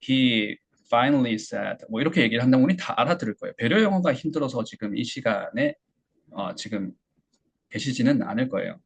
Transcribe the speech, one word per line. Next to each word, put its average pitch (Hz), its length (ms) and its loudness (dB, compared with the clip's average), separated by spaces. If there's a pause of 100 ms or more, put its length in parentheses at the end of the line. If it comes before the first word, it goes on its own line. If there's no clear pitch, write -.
He 123 580 2 (280)
finally 123 480 4
said, 101 560 -6
뭐, 113 100 -4
이렇게 160 220 2
얘기를 117 200 2
한다면 127 220 6
우리 180 120 2
다 - 200 -6
알아들을 123 400 0
거예요. - 200 -10
배려 151 260 2
영어가 190 320 2
힘들어서 139 500 -4
지금 104 320 -8
이 117 80 -2
시간에, 117 720 -2 (560)
어, 95 240 -8
지금 101 380 -8 (800)
계시지는 127 520 0
않을 127 260 -2
거예요. 95 380 -6